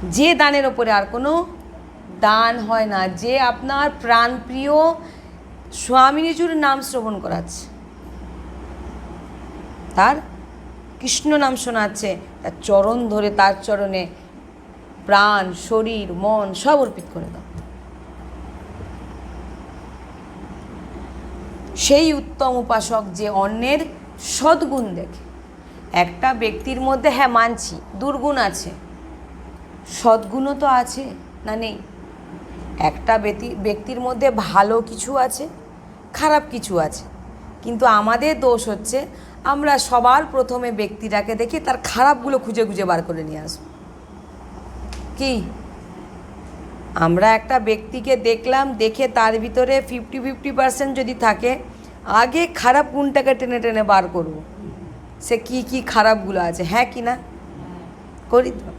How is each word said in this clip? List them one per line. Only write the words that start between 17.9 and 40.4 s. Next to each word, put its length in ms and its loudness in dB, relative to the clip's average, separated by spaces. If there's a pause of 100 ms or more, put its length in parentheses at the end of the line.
সেই 360 4
উত্তম 440 -2
উপাসক 460 0 (120)
যে 160 -4
অন্যের 480 0 (420)
সদ্গুণ 760 2
দেখে। 300 -10 (680)
একটা 420 2
ব্যক্তির 460 -4
মধ্যে, 300 4
হ্যাঁ, 180 4
মানছি, 520 0 (140)
দুর্গুণ 420 -2
আছে, 340 -2 (1160)
সদ্গুণও 680 2
তো 120 0
আছে, 440 2 (360)
না 100 -4
নেই? 220 -6 (1000)
একটা 400 2
ব্যক্তি, 440 -4
ব্যক্তির 380 -4
মধ্যে 300 2
ভালো 500 4
কিছু 360 -6
আছে, 320 0 (640)
খারাপ 380 4
কিছু 280 -4
আছে, 260 -2 (580)
কিন্তু 240 2
আমাদের 540 4
দোষ 280 4
হচ্ছে 380 -2 (380)
আমরা 340 2
সবার 520 6
প্রথমে 420 0